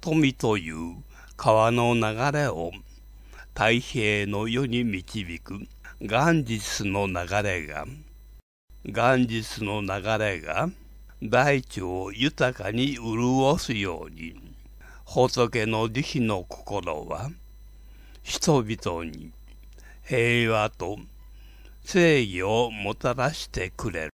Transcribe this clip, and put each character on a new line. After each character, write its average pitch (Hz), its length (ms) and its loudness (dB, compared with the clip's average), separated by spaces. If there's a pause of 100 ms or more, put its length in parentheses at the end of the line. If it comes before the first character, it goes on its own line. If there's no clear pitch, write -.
富 156 340 4
と 110 240 2
い 80 140 -6
う 82 240 -8 (400)
川 110 340 6
の 120 240 4
流 113 420 2
れ 147 120 2
を 85 240 -4 (800)
太 113 200 4
平 107 520 0
の 104 220 -2
世 123 180 0
に 120 160 0
導 92 560 -6
く 98 220 -12 (420)
ガ 123 300 2
ン 156 120 4
ジ 113 140 -2
ス - 260 -6
の 101 220 0
流 95 80 -2 (300)
れ 90 240 -2
が、 76 180 -8 (1000)
ガ 117 300 2
ン 127 140 2
ジ 113 160 -4
ス - 180 -8
の 104 200 -2
流 98 200 -4 (160)
れ 101 220 -2
が 80 280 -2 (540)
大 127 380 2
地 - 220 -10
を 92 320 -4
豊 127 500 0
か 98 60 -4
に 131 240 0
潤 123 640 2
す - 160 -4
よ 87 320 -4
う 80 40 -14
に、 80 300 -14 (640)
仏 123 640 2
の 113 240 0
慈 127 300 -2
悲 120 40 2
の 98 240 -2
心 90 560 -6
は 85 260 -6 (920)
人 143 440 2
々 92 380 -4
に 78 260 -12 (720)
平 120 480 2
和 110 200 2
と 90 280 -8 (840)
正 160 400 6
義 92 180 -4
を 113 280 2
も 104 240 -4
た - 180 -2
ら 135 220 0
し - 160 -10
て 92 180 -4
く - 220 -6
れ 82 160 -6
る。 76 120 -8